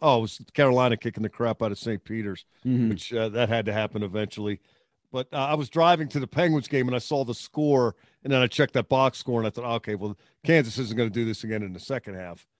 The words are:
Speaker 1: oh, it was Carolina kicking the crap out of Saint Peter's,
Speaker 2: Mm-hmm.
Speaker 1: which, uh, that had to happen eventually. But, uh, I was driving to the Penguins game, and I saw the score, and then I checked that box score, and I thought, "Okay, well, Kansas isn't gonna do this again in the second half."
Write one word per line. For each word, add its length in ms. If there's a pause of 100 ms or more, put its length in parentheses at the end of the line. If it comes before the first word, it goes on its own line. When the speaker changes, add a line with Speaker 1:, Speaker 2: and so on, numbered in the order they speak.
Speaker 1:
oh, 180
it 20
was 200 (120)
Carolina 420
kicking 260
the 80
crap 320
out 100
of 60
Saint 260
Peter's, 420 (200)
Speaker 2:
Mm-hmm. 240
Speaker 1:
which, 240
uh, 160
that 200
had 160
to 80
happen 300
eventually. 580 (500)
But, 220
uh, 40
I 180
was 140
driving 400
to 100
the 80
Penguins 420
game, 180
and 80
I 40
saw 260
the 80
score, 640 (280)
and 100
then 80
I 60
checked 260
that 160
box 280
score, 220
and 80
I 20
thought, 160 (120)
"Okay, 180
well, 220 (260)
Kansas 340
isn't 200
gonna 120
do 160
this 180
again 200
in 100
the 60
second 360
half." 300 (140)